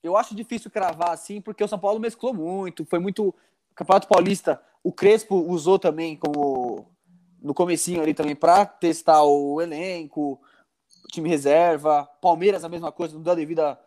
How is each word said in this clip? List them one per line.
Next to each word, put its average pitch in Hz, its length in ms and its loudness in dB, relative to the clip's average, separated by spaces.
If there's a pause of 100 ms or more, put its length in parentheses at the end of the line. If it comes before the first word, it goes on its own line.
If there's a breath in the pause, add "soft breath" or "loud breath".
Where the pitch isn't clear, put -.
eu 175 140 0
acho 226 180 -2
difícil 226 340 -10
cravar 170 420 -4
assim, 202 280 -10
porque 208 240 -6
o 202 40 0
São 196 120 -6
Paulo 202 200 0
mesclou 233 340 -4
muito, 180 520 -6
foi 175 140 -2
muito. 190 340 -2 (400)
Campeonato - 340 2
Paulista, 180 540 2 (220 soft breath)
o - 80 -2
Crespo 202 440 4
usou 175 440 2
também 160 380 -4
como 135 680 -4 (560)
no 143 120 -8
comecinho 175 480 -2
ali 156 120 0
também 147 220 -4
pra 180 300 4
testar 160 580 2
o 143 380 2
elenco, 160 720 -8 (720 soft breath)
o - 20 -20
time 165 220 -6
reserva, 147 760 2 (180)
Palmeiras 175 440 2
a 160 40 -12
mesma 165 220 -10
coisa, 156 240 -8
não 160 80 -16
deu 175 80 0
a 175 40 4
devida 156 520 -2